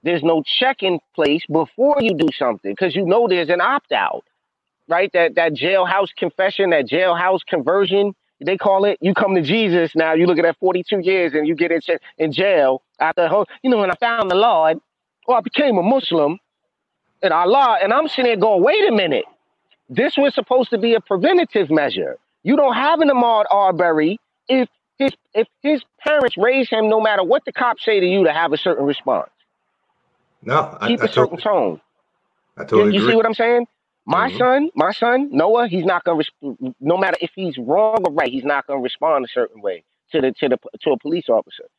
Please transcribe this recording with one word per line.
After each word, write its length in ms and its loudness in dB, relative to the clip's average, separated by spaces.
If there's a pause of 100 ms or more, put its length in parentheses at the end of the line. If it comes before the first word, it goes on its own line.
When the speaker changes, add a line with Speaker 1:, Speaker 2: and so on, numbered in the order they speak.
Speaker 1:
There's 200 -2
no 200 0
check 400 -2
in 160 -2 (160)
place 360 0
before 500 0
you 140 0
do 220 0
something, 380 -4
'cause 200 -4
you 100 -2
know 220 2
there's 220 -2
an 120 0
opt-out, 640 -4 (640)
right? 260 0
That, 220 2
that 180 0
jailhouse 640 0
confession, 560 -2
that 160 0
jailhouse 580 0
conversion, 720 0 (300)
they 120 -2
call 280 2
it. 160 0
You 120 0
come 220 0
to 60 2
Jesus 540 0
now, 180 2
you 140 2
look 100 2
at 60 0
that 160 0
forty-two 400 -2
years 340 0
and 140 -2
you 80 -2
get 160 -2
in, 100 0
ch-, 180 -4 (180)
in 160 -2
jail 500 2 (160)
after, 300 0
ho-, 160 0 (180)
you 60 0
know, 100 2
"When 120 0
I 40 -2
found 340 -2
the 60 0
Lord, 440 2 (480)
or 100 2
I 40 0
became 360 0
a 60 0
Muslim, 560 0 (840)
and 100 0
Allah," 480 2
and 120 0
I'm 160 0
sitting 160 -2
there 120 0
going, 260 2
"Wait 240 2
a 40 2
minute. 340 0 (640)
This 280 -2
was 180 2
supposed 360 0
to 60 0
be 180 2
a 60 0
preventative 680 0
measure. 460 -2 (260)
You 140 2
don't 180 2
have 260 0
an 80 4
Ahmaud 420 2
Arbery 680 2 (300)
if 200 2 (300)
his, 120 0 (220)
if 140 0 (160)
his 200 0 (180)
parents 360 0
raise 320 2
him, 200 0
no 120 2
matter 220 0
what 220 0
the 80 -12
cops 320 -4
say 140 2
to 80 2
you, 180 2
to 80 2
have 200 -2
a 40 -2
certain 280 -2
response. 460 -2 (1120)
Speaker 2:
No, 380 -2
I, 60 -2
Speaker 1:
Keep 160 0
Speaker 2:
I 20 0
Speaker 1:
a 40 -2
certain 280 0
Speaker 2:
totally, 20 -14
Speaker 1:
tone." 400 -2 (760)
Speaker 2:
I 80 -12
totally 260 4
Speaker 1:
You, 0 -
you 100 2
Speaker 2:
agree. 100 2
Speaker 1:
see 40 4
what 100 4
I'm 100 0
saying? 320 0 (380)
My 240 0
Speaker 2:
Mm-hmm. 80 -10
Speaker 1:
son, 380 2
my 160 2
son, 400 0
Noah, 360 2
he's 180 -2
not 200 0
gonna 140 0
res-, 360 -8 (240)
no 180 0
matter 240 -2
if 140 -8
he's 220 -8
wrong 480 0
or 80 -2
right, 180 -2
he's 140 -8
not 220 -2
gonna 140 -4
respond 440 -2
a 40 -18
certain 320 -6
way 220 -8 (280)
to 100 0
the, 120 0
to 160 -4
the, 100 0 (220)
to 100 -2
a 80 -2
police 300 -6
officer. 360 -2 (140)